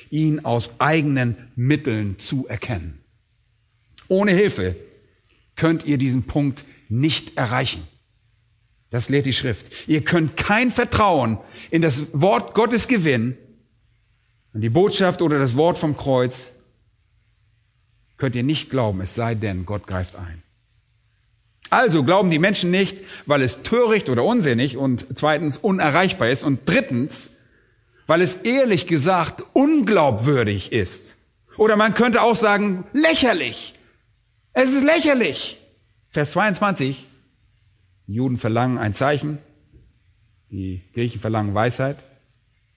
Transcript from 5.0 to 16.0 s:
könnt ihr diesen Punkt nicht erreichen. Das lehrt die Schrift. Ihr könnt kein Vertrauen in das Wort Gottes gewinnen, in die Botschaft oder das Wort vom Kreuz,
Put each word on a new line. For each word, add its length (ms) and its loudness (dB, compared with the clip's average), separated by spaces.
könnt 280 0
ihr 140 0
diesen 240 0
Punkt 420 -4
nicht 480 -2
erreichen. 460 -2
Das 220 -4
lehrt 160 2
die 80 0
Schrift. 360 -4
Ihr 140 2
könnt 340 0
kein 340 2
Vertrauen 680 0
in 120 2
das 320 0
Wort 400 2
Gottes 340 2
gewinnen, 480 0
in 80 -6
die 80 0
Botschaft 500 2
oder 180 2
das 180 0
Wort 200 4
vom 200 -2
Kreuz, 560 -2